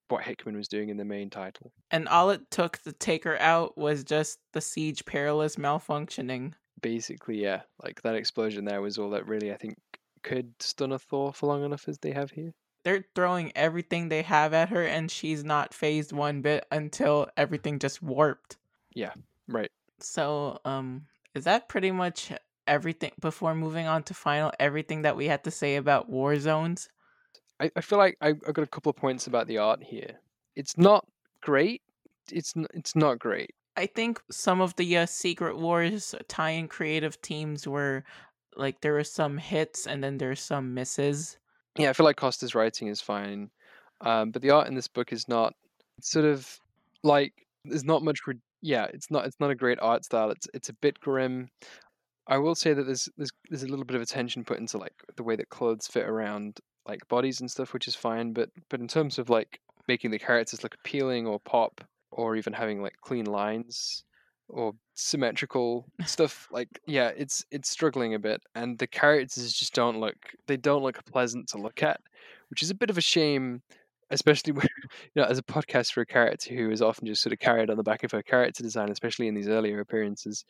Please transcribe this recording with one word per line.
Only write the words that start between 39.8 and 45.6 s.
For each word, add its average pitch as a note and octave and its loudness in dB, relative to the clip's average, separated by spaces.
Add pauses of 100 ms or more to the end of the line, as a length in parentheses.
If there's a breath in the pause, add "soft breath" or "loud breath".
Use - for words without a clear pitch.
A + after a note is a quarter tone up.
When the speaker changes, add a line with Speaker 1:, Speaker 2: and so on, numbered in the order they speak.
Speaker 2:
and C#3 -4
then C#3 -4
there D3 -2
were C3+ -2
some C3 -4
misses. C#3+ -2 (380)
Speaker 1:
Yeah, D3 4
I - 2
feel D#3+ 6
like D3 8
Costa's B2+ -2
writing A2+ 2
is G#2 -6
fine, G2+ -6 (500 soft breath)
um, A2+ 2
but A#2+ -6
the C3+ 4
art C#3+ 6
in B2+ -6
this B2+ -6
book - -4
is A2+ -6
not, A2+ 2 (460)